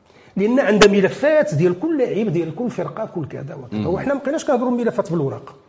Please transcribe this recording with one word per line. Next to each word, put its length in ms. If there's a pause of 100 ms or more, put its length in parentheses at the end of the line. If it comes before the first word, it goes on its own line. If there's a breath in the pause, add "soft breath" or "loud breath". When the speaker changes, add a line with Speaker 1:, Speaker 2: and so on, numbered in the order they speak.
(380 loud breath)
Speaker 1:
لأن 220
عندها 320
ملفات 640
ديال 240
كل 180
لاعب، 320
ديال 260
كل 140
فرقة، 360
كل 220
كذا 280
وكذا. 240
Speaker 2:
مهم. 80
Speaker 1:
وحنا 260
ما 60
بقيناش 260
كنهضروا 240
الملفات 420
بالورق 440 (140)